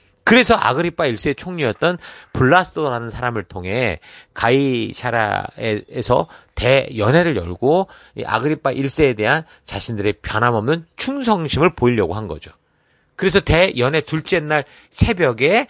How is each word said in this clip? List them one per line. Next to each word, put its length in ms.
그래서 320
아그리파 520
일 100
세의 180
총리였던 640
블라스도라는 760
사람을 340
통해 540
가이사라에서 1900
대연회를 840
열고 520
이 100
아그리파 480
일 180
세에 240
대한 300
자신들의 580
변함없는 720
충성심을 800
보이려고 400
한 140
거죠. 240
그래서 240
대연회 600
둘째 380
날 240
새벽에 800